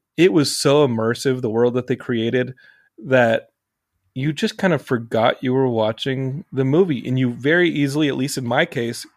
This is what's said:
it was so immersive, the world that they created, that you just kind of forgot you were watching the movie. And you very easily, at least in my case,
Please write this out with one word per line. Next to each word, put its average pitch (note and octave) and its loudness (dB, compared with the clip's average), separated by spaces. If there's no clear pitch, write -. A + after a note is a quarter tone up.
it F#3 4
was D3+ 2
so D3 4
immersive, A#2+ -2
the A#2+ -2
world A#2 2
that B2 -4
they B2+ -2
created, B2 -2
that B2 2
you C#3 -2
just G#3 -4
kind F#3+ 0
of C#3 -2
forgot A#2 0
you B2+ 0
were C3 2
watching B2+ -4
the C3 -2
movie. D3 2
And B2+ -2
you B2+ 2
very D#3 0
easily, C#3+ -2
at C3 -2
least C3 -4
in C3 -6
my B2+ 0
case, A#2 -6